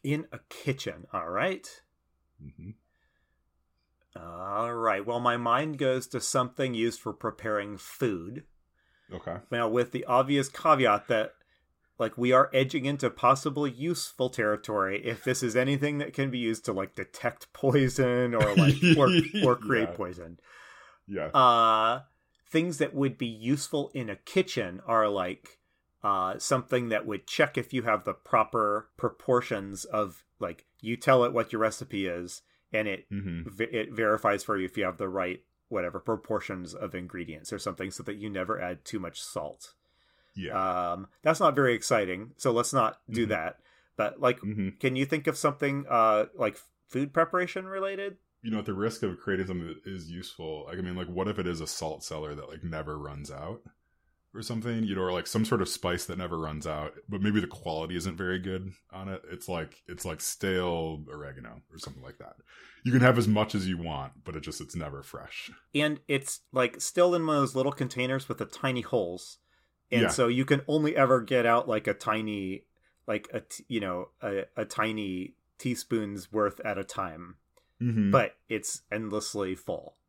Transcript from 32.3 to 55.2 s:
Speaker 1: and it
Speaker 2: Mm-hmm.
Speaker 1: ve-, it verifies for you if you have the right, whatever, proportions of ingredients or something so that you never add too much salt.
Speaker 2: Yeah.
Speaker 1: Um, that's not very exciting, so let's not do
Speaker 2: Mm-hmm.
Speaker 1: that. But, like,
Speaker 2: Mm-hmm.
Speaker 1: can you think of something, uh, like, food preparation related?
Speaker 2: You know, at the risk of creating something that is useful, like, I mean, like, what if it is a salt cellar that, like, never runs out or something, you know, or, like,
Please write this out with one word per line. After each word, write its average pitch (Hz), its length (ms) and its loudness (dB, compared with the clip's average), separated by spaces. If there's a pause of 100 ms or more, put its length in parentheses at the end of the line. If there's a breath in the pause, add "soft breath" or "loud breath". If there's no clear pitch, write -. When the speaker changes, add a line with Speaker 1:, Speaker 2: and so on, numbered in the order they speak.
Speaker 1:
and 107 140 0
it 95 240 -6
Speaker 2:
Mm-hmm. 95 380 -6
Speaker 1:
ve-, 101 160 -4
it 117 280 -4
verifies 107 520 2
for 107 120 0
you 92 100 0
if - 100 -8
you 101 80 0
have 90 140 -4
the 98 100 -4
right, 92 340 -4 (260)
whatever, 90 300 -4
proportions 98 760 -4
of 92 200 -8
ingredients 87 580 -10
or 101 60 -8
something 92 320 -6
so - 140 -14
that 104 120 -8
you 104 140 -8
never 95 300 -4
add 90 240 -6
too 104 160 -6
much 85 200 -10
salt. - 540 -10 (600)
Speaker 2:
Yeah. 90 560 -2
Speaker 1:
Um, 95 160 -8 (140)
that's 151 180 2
not 147 160 6
very 131 180 4
exciting, 107 600 0
so 127 160 0
let's 117 200 2
not 120 280 2 (100)
do 117 120 0
Speaker 2:
Mm-hmm. 107 80 0
Speaker 1:
that. 85 280 -2 (380 soft breath)
But, - 240 -2
like, 123 200 2
Speaker 2:
Mm-hmm. 101 380 -4
Speaker 1:
can 131 160 0
you 135 100 0
think 143 220 -2
of 147 100 0
something, 139 540 0
uh, 110 360 6 (100)
like, 107 220 0 (280)
food 139 260 -4
preparation 180 540 0
related? 190 520 -6 (240)
Speaker 2:
You 113 100 -4
know, 107 80 -2
at 101 60 -8
the 104 80 -4
risk 110 280 -2
of 92 160 -4
creating 95 300 -2
something 87 180 -4
that 80 180 -12
is 92 280 -12
useful, 80 540 -10
like, 87 120 -10
I 92 40 -4
mean, 90 120 -4
like, 90 140 -6
what 92 180 -2
if 104 140 -2
it 90 80 -2
is 82 120 -4
a 76 60 -6
salt 78 380 -6
cellar 76 320 -8
that, 69 120 -14
like, 80 140 -14
never 76 340 -8
runs 73 360 -12
out 78 300 -12 (720)
or 117 80 -12
something, 113 420 -4
you 98 100 -2
know, 95 60 -2
or, 90 120 0
like, 87 140 -2